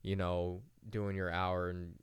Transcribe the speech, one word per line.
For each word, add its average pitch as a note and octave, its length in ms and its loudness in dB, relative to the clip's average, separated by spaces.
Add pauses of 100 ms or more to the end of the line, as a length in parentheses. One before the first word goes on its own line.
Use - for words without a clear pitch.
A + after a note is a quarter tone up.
you F#2+ 140 0
know, F2+ 460 2 (280)
doing G#2 240 0
your F#2 160 0
hour F2+ 400 2
and F2 320 -6